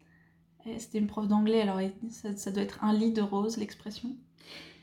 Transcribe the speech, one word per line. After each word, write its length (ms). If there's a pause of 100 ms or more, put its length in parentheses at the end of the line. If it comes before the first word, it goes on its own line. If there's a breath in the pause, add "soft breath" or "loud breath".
(640 soft breath)
et 140
c'était 180
une 100
prof 220
d'anglais, 320
alors 200 (280)
ça, 260
ça 160
doit 120
être 200
un 120
lit 180
de 80
rose, 380
l'expression. 580 (680 loud breath)